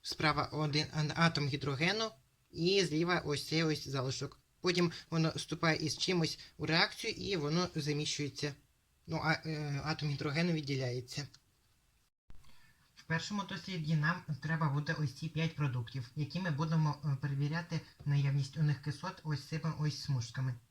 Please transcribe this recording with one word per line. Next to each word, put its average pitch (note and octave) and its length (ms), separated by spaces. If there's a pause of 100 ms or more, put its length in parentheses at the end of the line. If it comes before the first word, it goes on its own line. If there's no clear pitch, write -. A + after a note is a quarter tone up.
Справа D3 500
один D3+ 400
ан-, D3+ 240
атом E3 320
гідрогену D#3 640 (420)
і F3+ 320
зліва E3 400
ось D3 240
цей D#3 140
ось D3+ 260
залишок. C3+ 520 (200)
Потім F3 320 (180)
воно D#3+ 260
вступає D#3 400
із D3+ 220
чимось E3+ 400 (200)
у D3 80
реакцію G3 460
і F#3 240
воно E3 380
заміщується. D3 800 (520)
Ну, D#3+ 180
а, D#3+ 80
е, D3+ 520
атом D3+ 240
гідрогену D3+ 440
відділяється. C3+ 760 (1700)
В - 80
першому G3 400
досліді E3+ 520
нам D#3+ 280 (200)
треба D#3 260
буде D3 240
ось D3+ 220
ці D#3+ 140
п'ять D#3+ 280
продуктів, B2+ 600
які D3+ 240
ми F3+ 100
будемо, D#3 540
е, C#3 160
перевіряти D3 600 (240)
наявність C#3+ 520
у D#3+ 60
них D3 200
кислот - 420
ось D3+ 240
цими D#3 300
ось D3+ 240
смужками. B2+ 520 (160)